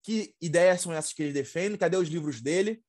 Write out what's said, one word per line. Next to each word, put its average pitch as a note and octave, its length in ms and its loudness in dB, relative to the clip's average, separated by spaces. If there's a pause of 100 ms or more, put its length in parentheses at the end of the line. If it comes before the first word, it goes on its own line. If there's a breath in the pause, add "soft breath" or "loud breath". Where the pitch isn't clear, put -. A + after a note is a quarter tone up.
Que G#3+ 380 -4
ideias F3 400 4
são F3 120 -6
essas D#3 200 -4
que - 100 -8
ele D3 100 -2
defende? E3+ 460 -4
Cadê F3+ 180 2
os F3+ 120 0
livros D3+ 320 -6
dele? F#3+ 480 0